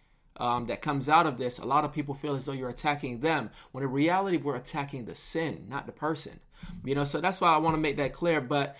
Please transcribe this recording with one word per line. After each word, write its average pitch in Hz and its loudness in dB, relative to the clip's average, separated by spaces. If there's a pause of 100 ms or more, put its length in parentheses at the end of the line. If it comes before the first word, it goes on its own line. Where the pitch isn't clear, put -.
(380)
um, 120 0
that 113 -4
comes 143 0
out 160 8
of 131 0
this, 123 -2
a - -10
lot 143 4
of 143 -4
people 143 -6
feel 143 -4
as 123 -6
though 143 -6
you're 131 -6
attacking 139 -4
them, 143 0 (220)
when 131 -6
in 131 -2
reality, 175 2
we're 135 -2
attacking 139 -8
the 98 -10
sin, 123 -4
not 131 -8
the - -12
person. - -4 (440)
You 135 0
know, 143 2
so 151 0
that's 185 2
why 170 8
I 156 8
wanna 160 4
make 151 0
that 139 0
clear. 165 2
But 139 0